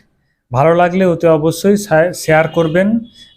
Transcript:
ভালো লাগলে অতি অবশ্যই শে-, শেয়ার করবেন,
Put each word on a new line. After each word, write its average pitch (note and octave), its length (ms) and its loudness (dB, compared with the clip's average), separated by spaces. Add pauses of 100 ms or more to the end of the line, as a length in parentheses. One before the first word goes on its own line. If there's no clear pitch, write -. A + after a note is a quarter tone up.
(540)
ভালো D3+ 220 2
লাগলে F3 300 0
অতি E3+ 220 0
অবশ্যই E3 500 0
শে-, F3 360 0
শেয়ার D#3+ 340 0
করবেন, F3 520 -2 (380)